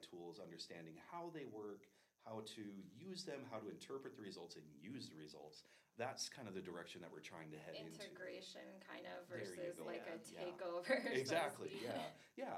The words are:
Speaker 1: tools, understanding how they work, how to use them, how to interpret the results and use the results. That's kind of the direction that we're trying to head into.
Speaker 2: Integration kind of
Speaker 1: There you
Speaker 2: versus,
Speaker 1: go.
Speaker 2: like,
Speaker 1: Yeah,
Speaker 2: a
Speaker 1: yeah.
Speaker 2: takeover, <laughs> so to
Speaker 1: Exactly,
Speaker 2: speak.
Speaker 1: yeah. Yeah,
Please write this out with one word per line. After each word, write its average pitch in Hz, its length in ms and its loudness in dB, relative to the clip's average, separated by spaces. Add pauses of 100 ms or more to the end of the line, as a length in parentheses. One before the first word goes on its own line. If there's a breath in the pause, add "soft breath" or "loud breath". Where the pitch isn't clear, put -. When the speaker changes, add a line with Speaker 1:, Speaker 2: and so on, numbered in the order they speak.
Speaker 1:
tools, 87 400 -4
understanding 82 560 -4 (100)
how 170 220 -2
they 151 160 -2
work, 104 400 -4 (400 loud breath)
how 110 160 0 (160)
to 107 40 0 (280)
use 170 320 -2
them, 135 240 0
how 110 160 2
to 104 80 0
interpret 131 480 -2
the - 40 -4
results 90 360 -4
and 76 60 -10 (100)
use 113 320 -4
the - 80 -8
results. 76 480 -8 (320 loud breath)
That's 131 320 2
kind 127 220 -4
of 92 80 0
the 82 80 0
direction 87 400 -2
that 80 80 -6
we're 78 100 -6
trying 80 320 -4
to 76 80 -4
head 80 160 -4
into. 80 220 -4
Speaker 2:
Integration 185 640 -4 (180)
kind - 240 -4
of 180 220 -2
Speaker 1:
There 180 100 0
you 92 160 0
Speaker 2:
versus, 85 240 2
Speaker 1:
go. 80 80 0
Speaker 2:
like, 80 160 2
Speaker 1:
Yeah, - 140 0
Speaker 2:
a - 20 -2
Speaker 1:
yeah. 170 240 -4
Speaker 2:
takeover, 175 400 2
<laughs> 254 200 8
so 202 40 4
to - 80 6
Speaker 1:
Exactly, 143 560 6
Speaker 2:
speak. 101 160 2
Speaker 1:
yeah. 92 240 4 (240 loud breath)
Yeah, 240 220 2